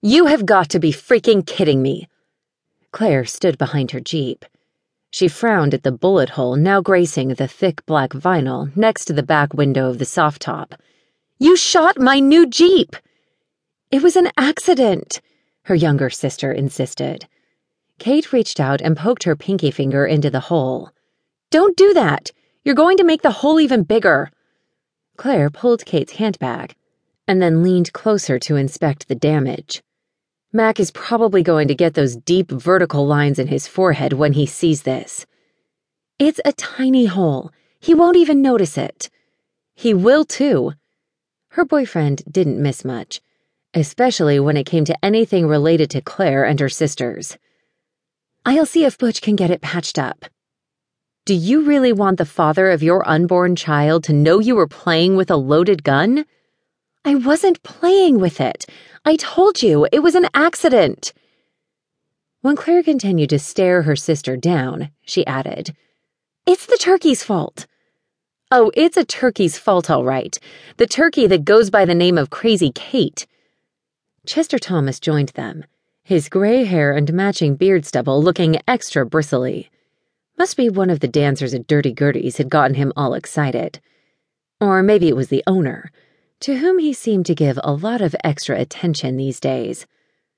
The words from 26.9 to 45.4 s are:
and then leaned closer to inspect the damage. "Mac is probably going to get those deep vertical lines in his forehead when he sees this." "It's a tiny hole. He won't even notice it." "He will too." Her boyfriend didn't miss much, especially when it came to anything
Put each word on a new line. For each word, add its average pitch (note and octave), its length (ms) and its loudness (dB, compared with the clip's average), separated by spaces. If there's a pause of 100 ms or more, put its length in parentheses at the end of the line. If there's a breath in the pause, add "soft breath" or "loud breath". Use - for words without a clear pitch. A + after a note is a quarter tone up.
and F#3 140 2
then E3 200 2
leaned F3+ 300 0
closer G3 460 -2
to D3+ 180 -2
inspect C#3+ 520 -4
the C3+ 60 -4
damage. C#3 680 -4 (680)
"Mac A3 280 0
is F3+ 100 -2
probably A3 520 0
going D#3 260 2
to C#3+ 80 0
get E3 180 0
those C3 220 -2
deep F3 340 -2
vertical D#3 560 0
lines D3 320 0
in C3 80 -2
his C#3 220 -6
forehead D#3 460 0
when D3 180 2
he C#3+ 140 0
sees D3+ 360 -2
this." - 420 -8 (920)
"It's D4+ 260 0
a - 80 0
tiny C4 520 0
hole. F3 480 -2 (260)
He - 160 2
won't F4 220 4
even D4+ 260 4
notice A#3 340 0
it." - 340 -10 (640)
"He A3+ 200 0
will A#3+ 300 4
too." F3+ 480 -2 (800)
Her F4 140 -2
boyfriend E3+ 640 -2
didn't D3 340 -2
miss C#3 220 -4
much, A#2+ 360 -10 (540)
especially D#3+ 640 0
when D3+ 160 0
it C#3 100 -2
came D#3+ 200 0
to - 180 -4
anything G#3 420 0